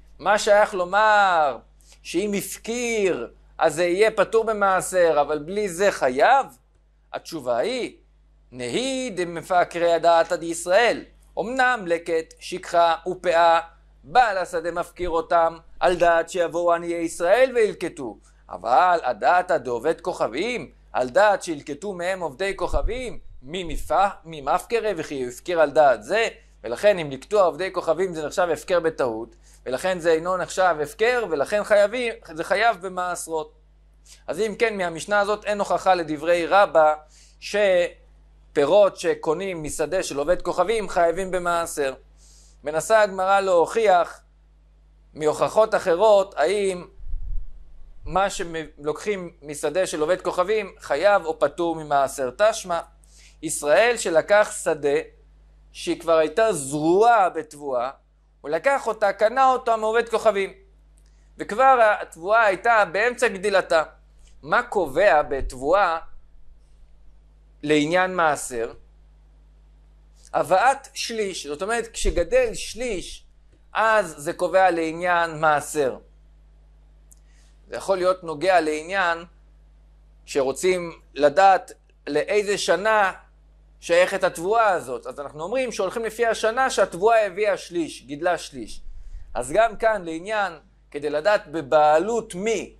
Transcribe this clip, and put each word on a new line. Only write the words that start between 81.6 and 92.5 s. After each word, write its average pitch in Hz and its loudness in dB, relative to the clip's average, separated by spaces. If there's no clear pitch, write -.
לאיזה 190 -2
שנה 196 0
שייכת 180 2
התבואה 202 0
הזאת. 127 -4
אז 131 -14
אנחנו 143 -12
אומרים 240 -4
שהולכים 214 -4
לפי 220 -2
השנה 226 0
שהתבואה 214 2
הביאה 196 -2
שליש, 170 -8
גידלה 151 -2
שליש. - -12
אז 123 -6
גם 214 2
כאן 214 0
לעניין, 180 -6
כדי 147 -6
לדעת 185 0
בבעלות 160 2
מי 190 -4